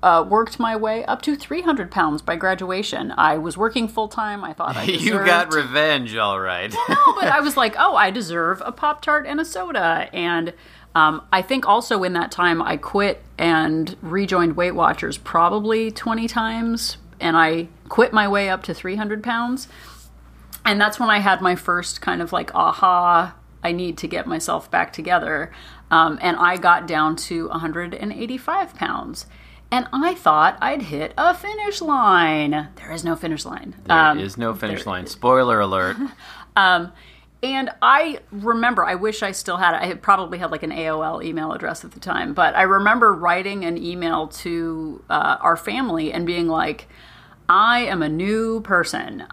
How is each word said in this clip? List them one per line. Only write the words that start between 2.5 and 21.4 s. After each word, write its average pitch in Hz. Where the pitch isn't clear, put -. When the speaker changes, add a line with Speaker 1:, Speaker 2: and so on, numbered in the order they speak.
Speaker 1:
I 156
was 160
working 220
full-time. 214
I 160
thought -
I -
Speaker 2:
<laughs> -
You 185
got 175
Speaker 1:
deserved 160
Speaker 2:
revenge, 135
all 101
right. 92
Speaker 1:
Well, 466
no, 554
but 359
I 277
was 285
like, 226
"Oh, 339
I 208
deserve 175
a 240
Pop-Tart 302
and 294
a 330
soda." 247
And, 170
um, 156
I 190
think 262
also 214
in 180
that 170
time, 170
I 165
quit 202
and 160
rejoined 175
Weight 175
Watchers -
probably 214
twenty 226
times. 226
And 165
I 165
quit -
my 214
way 196
up 185
to 170
three 185
hundred 214
pounds. 240
And 208
that's 208
when 233
I 208
had 196